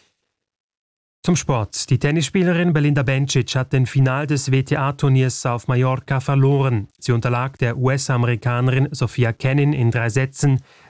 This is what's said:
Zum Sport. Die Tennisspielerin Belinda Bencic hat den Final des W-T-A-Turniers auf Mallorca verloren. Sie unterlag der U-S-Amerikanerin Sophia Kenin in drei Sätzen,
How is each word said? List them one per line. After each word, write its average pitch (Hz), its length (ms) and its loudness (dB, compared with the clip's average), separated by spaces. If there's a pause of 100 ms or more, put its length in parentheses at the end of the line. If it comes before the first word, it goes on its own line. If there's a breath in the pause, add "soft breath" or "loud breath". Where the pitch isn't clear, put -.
(1300 soft breath)
Zum 180 120 2
Sport. - 520 -4
Die 131 100 2
Tennisspielerin 170 760 0
Belinda 147 280 2
Bencic 135 540 -2
hat 131 160 -2
den 131 140 2
Final 135 420 0
des 135 240 -2
W-T-A-Turniers 135 960 0
auf 120 240 -4
Mallorca 127 500 0
verloren. 135 680 0 (100)
Sie - 140 -2
unterlag 123 460 -2
der 120 180 -2
U-S-Amerikanerin 127 1120 0
Sophia 123 400 0
Kenin 143 400 0
in 127 180 2
drei 117 200 0
Sätzen, 131 500 0 (300 loud breath)